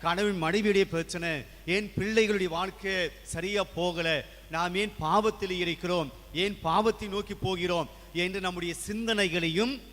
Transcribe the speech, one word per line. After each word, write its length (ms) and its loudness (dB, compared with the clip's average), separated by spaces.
கணவன் 420 0
மனைவியுடைய 380 4
பிரச்சனை, 640 -2
ஏன் 300 0
பிள்ளைகளுடைய 520 4
வாழ்க்கை 640 -2
சரியா 400 -2
போகல, 640 0
நாம் 260 -2
ஏன் 220 0
பாவத்தில் 540 2
இருக்கிறோம், 600 0
ஏன் 280 0
பாவத்தை 460 2
நோக்கி 260 -6
போகிறோம் 560 0
என்று 260 -2
நம்முடைய 340 -2
சிந்தனைகளையும் 920 2